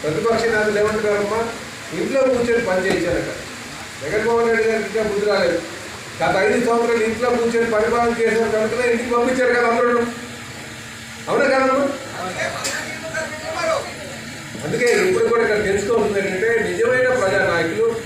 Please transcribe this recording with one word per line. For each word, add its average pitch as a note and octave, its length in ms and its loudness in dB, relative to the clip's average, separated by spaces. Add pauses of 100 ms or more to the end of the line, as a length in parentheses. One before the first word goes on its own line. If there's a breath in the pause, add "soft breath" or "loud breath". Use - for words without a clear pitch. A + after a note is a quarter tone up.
ప్రతిపక్ష A3+ 400 0
నేతలు G#3+ 360 2
ఏమంటున్నారమ్మా, G#3 680 0 (460)
ఇంట్లో A3+ 280 0
కూర్చొని A#3+ 440 2
పని F#3 200 0
చేయించారట. F3 440 0 (720)
జగన్మోహన్ A3+ 440 2
రెడ్డి A3 160 2
గారికి A3 340 0
ఇంకా G#3+ 120 0
బుద్ధి G3+ 160 0
రాలేదు. F3+ 360 2 (640)
గత F3 140 2
ఐదు A#3 280 2
సంవత్సరాలు A#3 380 2
ఇంట్లో A3+ 260 0
కూర్చొని A#3 420 2
పరిపాలన A#3 500 2
చేశారు A3 280 2
కనుకనే A#3 420 0
ఇంటికి A#3 240 0
పంపించారు B3 380 2
కదా A#3+ 140 2
అందరూ. A#3+ 320 2 (1300)
అవునా C4 300 4
కాదమ్మా? C4 280 2 (2750)
అందుకే A4 460 2
ఇప్పుడు A3 180 2
కూడా A3+ 140 4
ఇక్కడ G#3 220 2
తెలుసుకోవాల్సింది G3+ 640 0
ఏంటంటే G3 440 0
నిజమైన B3+ 380 2
ప్రజానాయకులు F#3+ 840 2 (100)